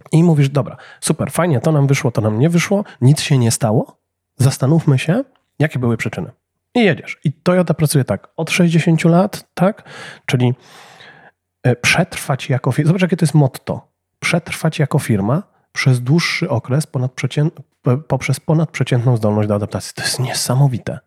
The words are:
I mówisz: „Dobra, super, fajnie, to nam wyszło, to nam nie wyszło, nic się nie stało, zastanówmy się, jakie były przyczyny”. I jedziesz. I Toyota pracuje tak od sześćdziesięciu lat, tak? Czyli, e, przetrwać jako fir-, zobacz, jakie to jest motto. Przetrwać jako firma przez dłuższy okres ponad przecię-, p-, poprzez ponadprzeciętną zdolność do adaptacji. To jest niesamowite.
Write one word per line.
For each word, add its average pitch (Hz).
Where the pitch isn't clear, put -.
I 160
mówisz: 147
„Dobra, 135
super, 151
fajnie, 160
to 160
nam 143
wyszło, 135
to -
nam 107
nie 151
wyszło, 196
nic 143
się 143
nie 120
stało, 117
zastanówmy 139
się, 220
jakie 147
były 117
przyczyny”. 104
I 247
jedziesz. -
I 143
Toyota 180
pracuje 147
tak -
od 160
sześćdziesięciu 165
lat, 180
tak? 190
Czyli, 123
e, 123
przetrwać -
jako 131
fir-, 147
zobacz, 180
jakie 180
to -
jest 156
motto. -
Przetrwać -
jako 151
firma 117
przez 127
dłuższy 143
okres 131
ponad 127
przecię-, 147
p-, 123
poprzez 139
ponadprzeciętną 131
zdolność 107
do 104
adaptacji. 104
To -
jest -
niesamowite. 127